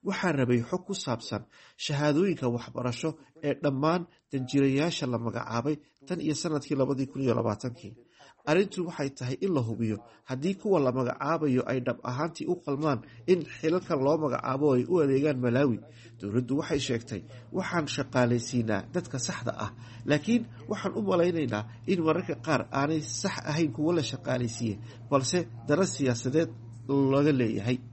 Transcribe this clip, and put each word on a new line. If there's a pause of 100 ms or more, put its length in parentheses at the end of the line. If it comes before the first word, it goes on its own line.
waxaan
rabay
xog
ku
saabsan (340)
shahaadooyinka
waxbarasho (320)
ee
dhammaan (260)
danjirayaasha
la
magacaabay (280)
tan
iyo
sanadkii
labadii
kun
iyo
labaatankii. (540)
Arrintu
waxay
tahay
in
la
hubiyo (280)
haddii
kuwa
la
magacaabayo
ay
dhab
ahaantii
u
qalmaan (260)
in
xilalkan
loo
magacaabo
ay
u
adeegaan
Malawi. (380)
Dowladdu
waxay
sheegtay, (300)
"Waxaan
shaqaalaysiinaa (100)
dadka
saxda
ah, (360)
laakiin (260)
waxaan
u
malaynaynaa (240)
in
mararka
qaar (100)
aanay (120)
sax
ahayn
kuwa
la
shaqaalaysiiyey, (320)
balse (260)
dana
siyaasadeed (600)
laga
leeyahay." (140)